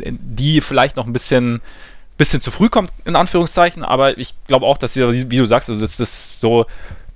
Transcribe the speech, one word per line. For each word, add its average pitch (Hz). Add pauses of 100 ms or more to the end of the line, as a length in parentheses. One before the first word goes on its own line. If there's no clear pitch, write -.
in -
die 139
vielleicht 135
noch 123
ein 120
bisschen, 123 (560)
bisschen -
zu -
früh 214
kommt, 202 (160)
in 170
Anführungszeichen, 175
aber 131
ich 127 (120)
glaub 131
auch, 135
dass 123
sie, 123
wie 120
du 127
sagst, 117
also 107
das, 107
das -
so, 117 (500)